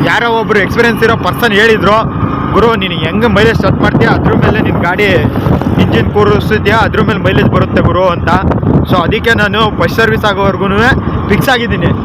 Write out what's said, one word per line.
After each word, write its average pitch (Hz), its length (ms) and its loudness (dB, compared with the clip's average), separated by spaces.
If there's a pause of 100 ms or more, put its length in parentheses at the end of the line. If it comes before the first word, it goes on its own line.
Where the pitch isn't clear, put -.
ಯಾರೋ 208 240 0 (120)
ಒಬ್ರು 208 180 0
ಎಕ್ಸ್ಪೀರಿಯನ್ಸ್ 220 460 0
ಇರೋ 226 120 2
ಪರ್ಸನ್ 208 360 -2
ಹೇಳಿದ್ರು, 208 720 0 (280)
"ಗುರು 226 220 2
ನೀನು 190 200 -4
ಹೆಂಗೆ 170 320 -2
ಮೈಲೇಜ್ 208 300 2
ಸೆಟ್ - 260 0
ಮಾಡ್ತೀಯ 226 260 2
ಅದ್ರ - 260 0
ಮೇಲೆ - 260 2
ನಿನ್ - 220 -2
ಗಾಡಿ 185 220 0 (760)
ಇಂಜಿನ್ - 280 0
ಕೂರಿಸ್ತಿದ್ಯಾ 208 680 0
ಅದ್ರ 196 240 0
ಮೇಲೆ 202 180 0
ಮೈಲೇಜ್ - 280 2
ಬರುತ್ತೆ - 340 0
ಗುರು" 180 260 2
ಅಂತ. 170 200 -2 (560)
So - 120 0
ಅದಕ್ಕೆ 202 380 0
ನಾನು 208 480 0
ಫಸ್ಟ್ 170 180 -2
ಸರ್ವಿಸ್ 220 240 0
ಆಗೋವರೆಗೂ 196 400 0 (640)
ಫಿಕ್ಸ್ 208 200 0
ಆಗಿದ್ದೀನಿ 233 380 -2 (180)